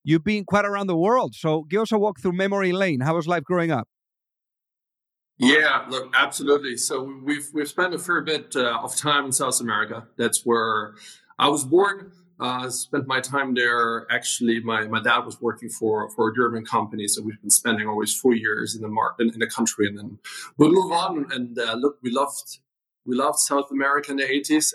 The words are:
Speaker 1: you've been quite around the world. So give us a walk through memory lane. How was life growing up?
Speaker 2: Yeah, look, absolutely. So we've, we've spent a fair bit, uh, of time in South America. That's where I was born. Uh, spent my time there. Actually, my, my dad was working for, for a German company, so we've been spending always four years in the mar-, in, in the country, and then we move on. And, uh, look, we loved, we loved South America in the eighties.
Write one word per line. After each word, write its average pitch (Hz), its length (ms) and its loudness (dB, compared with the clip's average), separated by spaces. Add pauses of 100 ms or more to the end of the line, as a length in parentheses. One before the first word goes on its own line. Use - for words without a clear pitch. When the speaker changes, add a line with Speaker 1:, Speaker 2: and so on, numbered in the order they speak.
Speaker 1:
you've 156 220 2
been 202 220 0
quite 208 180 2
around 202 220 -2
the 180 100 0
world. 190 380 2
So 156 300 0
give 180 180 0
us 220 100 -2
a 220 60 4
walk 202 200 0
through 185 140 -2
memory 190 400 0
lane. 180 280 2
How 156 160 2
was 160 120 -2
life 170 160 0
growing 170 260 0
up? 127 180 -2 (1500)
Speaker 2:
Yeah, 139 540 6
look, 127 260 -6
absolutely. 139 600 2
So 135 340 -4 (100)
we've, 143 300 -4
we've 151 160 -4
spent 180 240 -2
a 160 60 -4
fair 170 240 -2
bit, 147 340 -4
uh, 120 260 0
of 127 140 -8
time 143 300 2
in 131 60 -4
South 131 280 0
America. 110 460 -4 (100)
That's 117 300 0
where 113 480 0 (440)
I 135 100 4
was 147 180 0
born. 196 460 2 (280)
Uh, 127 280 -4
spent 127 380 -4
my 131 140 0
time 131 340 -2
there. 120 560 2
Actually, 120 480 0
my, 110 300 -2
my 113 120 -2
dad 120 200 4
was 113 200 -10
working 117 280 -4
for, 107 420 -2
for 110 200 0
a 110 40 -4
German 117 300 0
company, 107 420 -4
so 110 160 -2
we've 107 180 -8
been 104 80 -10
spending 107 380 2
always 107 260 -2
four 127 220 4
years 110 400 -2
in 110 80 -10
the 107 60 -6
mar-, 113 320 -2
in, 117 120 2
in 113 60 -12
the 113 80 0
country, 110 400 0
and 101 100 -8
then 104 220 -14 (400)
we 151 100 8
move 180 220 4
on. 165 400 -2
And, 123 260 -6
uh, 113 220 -2
look, 143 240 -2
we 123 80 -4
loved, - 480 -4 (480)
we 123 80 -2
loved 143 240 0
South 143 320 0
America 139 400 0
in 139 60 -2
the 139 120 0
eighties. 143 460 2